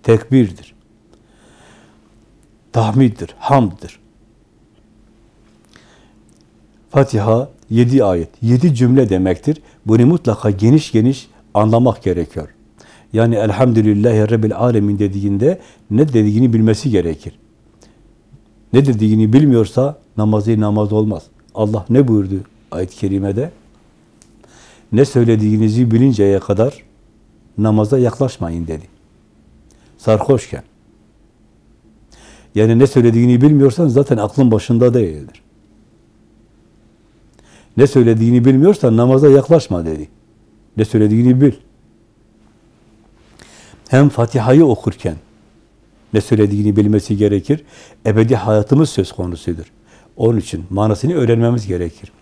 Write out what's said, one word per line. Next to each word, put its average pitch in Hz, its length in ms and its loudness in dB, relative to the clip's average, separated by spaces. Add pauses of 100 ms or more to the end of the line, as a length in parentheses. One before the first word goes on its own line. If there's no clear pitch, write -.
tekbirdir, 113 720 -2 (2000)
tahmiddir, 110 640 -2
hamddır. 107 600 -4 (3000)
Fatiha 117 600 -2 (200)
yedi 120 340 2
ayet, 87 260 -2 (120)
yedi 123 340 0
cümle 123 340 2
demektir. 95 520 -2 (240)
Bunu 113 200 2
mutlaka 123 460 0
geniş 113 400 0
geniş 120 360 -2 (260)
anlamak 110 500 0
gerekiyor. 85 460 -6 (640)
Yani 113 220 0
"Elhamdülillahi 107 920 0
Rabbil 110 260 -2
Alemin" 104 440 -2
dediğinde 101 600 -2 (320)
ne 135 220 0
dediğini 110 400 2
bilmesi 110 360 0
gerekir. 85 500 -6 (1300)
Ne 139 120 4
dediğini 110 480 0
bilmiyorsa 131 640 0 (200)
namazı 107 420 -2
namaz 104 340 -2
olmaz. 107 300 -4 (320)
Allah 107 340 -4
ne 127 180 2
buyurdu 98 280 -2 (360)
ayet-i 92 240 -10
kerimede? 98 560 -6 (1400)
"Ne 120 140 2
söylediğinizi 110 880 0
bilinceye 104 480 2
kadar 107 440 -4 (760)
namaza 107 420 0
yaklaşmayın." 87 680 -6
dedi. 78 200 -12 (1120)
Sarhoşken. - 680 -2 (1900)
Yani 113 220 2
ne 135 80 6
söylediğini 120 540 2
bilmiyorsan 143 460 2
zaten 127 300 0
aklın 113 340 0
başında 117 420 0
değildir. 82 480 -6 (2250)
"Ne 117 100 4
söylediğini 120 580 2
bilmiyorsan 135 520 2
namaza 131 320 4
yaklaşma." 135 560 2
dedi. 78 240 -10 (680)
Ne 107 80 0
söylediğini 117 560 0
bil. 143 100 2 (2500)
Hem 139 200 4
Fatiha'yı 127 560 2
okurken 101 500 -4 (960)
ne 104 80 2
söylediğini 104 540 0
bilmesi 104 420 0
gerekir. 104 460 -2 (420)
Ebedi 113 300 2
hayatımız 110 540 0
söz - 220 -6
konusudur. 87 540 -10 (500)
Onun 117 240 -2
için 85 300 -10
manasını 107 440 -2
öğrenmemiz 117 540 -2
gerekir. 87 440 -10 (100)